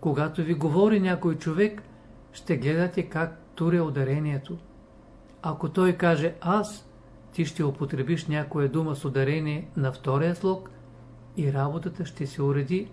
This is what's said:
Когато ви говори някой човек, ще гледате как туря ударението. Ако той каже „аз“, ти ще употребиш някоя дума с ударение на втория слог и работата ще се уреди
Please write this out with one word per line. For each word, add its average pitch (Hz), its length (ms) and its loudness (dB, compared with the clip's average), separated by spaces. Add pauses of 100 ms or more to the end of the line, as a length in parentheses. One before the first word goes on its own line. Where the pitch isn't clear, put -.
Когато 156 420 0
ви 165 120 2
говори 180 460 4
някой 180 340 2
човек, 190 480 0 (500)
ще - 240 -2
гледате 165 520 0
как 165 280 -4 (180)
туря 170 300 2
ударението. 143 720 -2 (840)
Ако 160 260 -4
той 185 240 4
каже 170 480 2
„аз“, 202 480 -2 (440)
ти 170 120 0
ще 156 200 -2
употребиш 143 600 -2
някоя 151 420 0
дума 151 280 0
с - 80 -12
ударение 147 720 0
на 135 160 0
втория 143 440 0
слог 190 340 -2 (640)
и 143 160 0
работата 160 520 -2
ще - 220 -8
се - 160 -6
уреди 143 500 0